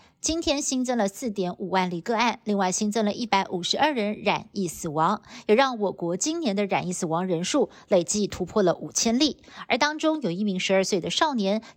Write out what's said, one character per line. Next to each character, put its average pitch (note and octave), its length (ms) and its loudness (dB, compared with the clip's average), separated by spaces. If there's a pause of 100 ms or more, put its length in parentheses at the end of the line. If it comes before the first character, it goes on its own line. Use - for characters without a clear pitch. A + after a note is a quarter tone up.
(200)
今 E4 220 -2
天 D4 220 0
新 B3+ 200 -2
增 B3 140 0
了 G3+ 100 2
四 A#3+ 220 -8
点 F3+ 300 -4
五 F#3+ 100 -6
万 F#3 220 0
例 E3+ 100 -4
个 A3+ 160 -2
案， A#3 260 0
另 G#3 140 0
外 F#3 140 2
新 G#3 200 0
增 A3 140 0
了 G#3 80 0
一 A#3 140 -6
百 G3 180 2
五 F3+ 160 -4
十 F3 160 -2
二 D4+ 160 2
人 G#3 300 -2
染 F#3+ 280 -2
疫 F#3+ 160 -2
死 D#3+ 220 -8
亡， D#3+ 320 2 (240)
也 G#3+ 80 4
让 B3+ 240 4
我 G3+ 140 0
国 F3 260 -2
今 D#4+ 220 -2
年 A3+ 160 0
的 G3+ 100 0
染 E3+ 220 -2
疫 F3+ 40 -2
死 F3+ 140 -4
亡 E3+ 220 0
人 F3 160 0
数 B3 260 2 (180)
累 F3+ 160 4
计 G#3 220 -2
突 F3+ 200 -6
破 G#3 180 0
了 E3+ 100 4
五 D#3 180 -10
千 A#3 280 0
例。 D4+ 180 2 (300)
而 B3+ 100 0
当 D4+ 220 0
中 D#4 240 2
有 F3 80 0
一 F#3 120 -4
名 F#3+ 160 -2
十 F#3+ 140 0
二 F#3+ 100 6
岁 F#3+ 160 0
的 E3+ 120 -4
少 D4+ 240 0
年， G#3 260 0 (160)